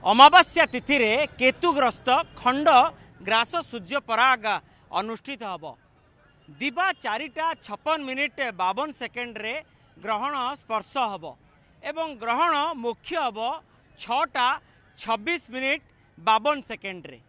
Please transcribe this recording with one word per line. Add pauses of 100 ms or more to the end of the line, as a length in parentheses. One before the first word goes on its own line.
ଅମାବାସ୍ୟା (100)
ତିଥିରେ (280)
କେତୁଗ୍ରସ୍ତ (300)
ଖଣ୍ଡ (600)
ଗ୍ରାସ (180)
ସୂର୍ଯ୍ୟ
ପରାଗ (540)
ଅନୁଷ୍ଠିତ (100)
ହେବ। (840)
ଦିବା (160)
ଚାରିଟା (200)
ଛପନ (100)
ମିନିଟ୍ (200)
ବାବନ (120)
ସେକେଣ୍ଡରେ (440)
ଗ୍ରହଣ (280)
ସ୍ପର୍ଶ (180)
ହେବ (600)
ଏବଂ (160)
ଗ୍ରହଣ (300)
ମୁଖ୍ୟ
ହେବ (600)
ଛଅଟା (500)
ଛବିଶ (120)
ମିନିଟ୍ (320)
ବାବନ (140)
ସେକେଣ୍ଡରେ